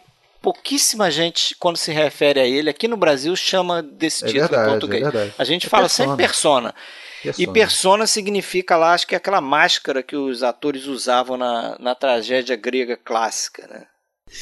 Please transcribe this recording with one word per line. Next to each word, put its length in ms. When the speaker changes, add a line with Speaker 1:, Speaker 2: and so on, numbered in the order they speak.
Speaker 1:
pouquíssima 680
gente, 480
quando 200
se 140
refere 480
a 60
ele, 220
aqui 200
no 80
Brasil 400
chama 460
desse 420
Speaker 2:
É 20
Speaker 1:
título 220
Speaker 2:
verdade, 180
Speaker 1:
em 60
português. 300
Speaker 2:
é 80
verdade. 280
Speaker 1:
A 60
gente 220
Speaker 2:
É 40
Speaker 1:
fala 140
Speaker 2:
Persona. 260
Speaker 1:
sempre 160
Persona. 480
E 40
Speaker 2:
Persona. 280
Speaker 1:
Persona 540
significa 720
lá, 180
acho 120
que 80
é 40
aquela 240
máscara 600
que 140
os 260
atores 440
usavam 500
na, 420
na 160
tragédia 640
grega 400
clássica, 720
né? 160